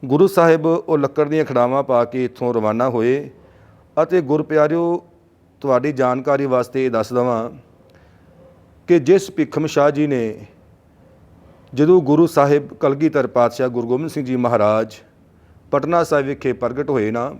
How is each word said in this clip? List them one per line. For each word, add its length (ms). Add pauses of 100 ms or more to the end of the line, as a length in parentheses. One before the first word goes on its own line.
ਗੁਰੂ 220
ਸਾਹਿਬ 380
ਉਹ 320
ਲੱਕੜ 320
ਦੀਆਂ 160
ਖੜਾਵਾਂ 380
ਪਾ 220
ਕੇ 200
ਇੱਥੋਂ 280
ਰਵਾਨਾ 360
ਹੋਏ। 400 (760)
ਅਤੇ 180
ਗੁਰ 220
ਪਿਆਰਿਓ, 600 (560)
ਤੁਹਾਡੀ 300
ਜਾਣਕਾਰੀ 540
ਵਾਸਤੇ 400
ਇਹ 60
ਦੱਸ 220
ਦੇਵਾਂ 360 (1400)
ਕਿ 120
ਜਿਸ 320
ਭੀਖਮ 340
ਸ਼ਾਹ 260
ਜੀ 160
ਨੇ, 380 (1300)
ਜਦੋਂ 280
ਗੁਰੂ 260
ਸਾਹਿਬ 460
ਕਲਗੀਧਰ 540
ਪਾਤਸ਼ਾਹ 420
ਗੁਰੂ 180
ਗੋਬਿੰਦ 220
ਸਿੰਘ 160
ਜੀ 100
ਮਹਾਰਾਜ 600 (760)
ਪਟਨਾ 320
ਸਾਹਿਬ 220
ਵਿਖੇ 280
ਪ੍ਰਗਟ 360
ਹੋਏ 220
ਨਾ, 280